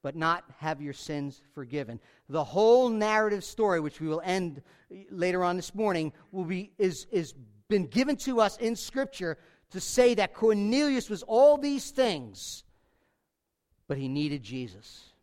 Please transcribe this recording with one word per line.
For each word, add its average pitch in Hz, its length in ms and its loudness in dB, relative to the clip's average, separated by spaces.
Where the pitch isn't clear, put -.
but 143 160 -10
not 165 280 0
have 156 220 -6
your 143 140 -10
sins 143 480 -10
forgiven. 123 480 -8
The 147 160 -2
whole 226 440 6
narrative 214 560 2
story, 196 360 0
which 151 200 -6
we 160 80 -4
will 160 160 -4
end 180 380 -2
later 180 340 0
on 175 120 0
this - 180 -8
morning, 180 380 0
will 185 120 -4
be, 185 340 -6
is, 185 320 0
is 170 240 -2
been 190 200 0
given 262 300 2
to 247 220 0
us 202 160 2
in 233 180 -2
Scripture 214 600 -6
to 190 100 -10
say 247 340 4
that 196 180 0
Cornelius 220 760 2
was 190 140 -8
all 277 340 6
these 285 320 -4
things, 139 720 -4
but 139 100 -6
he 135 80 -8
needed 143 380 -4
Jesus. 110 760 -14